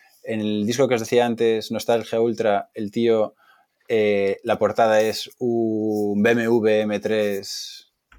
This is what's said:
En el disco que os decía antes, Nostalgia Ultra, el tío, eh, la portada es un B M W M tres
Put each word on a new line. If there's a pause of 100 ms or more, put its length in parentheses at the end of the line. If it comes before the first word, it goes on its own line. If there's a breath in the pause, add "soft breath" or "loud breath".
(240 soft breath)
En
el
disco
que
os
decía
antes,
Nostalgia
Ultra,
el
tío, (540 soft breath)
eh,
la
portada
es (100)
un
B
M
W
M
tres (280)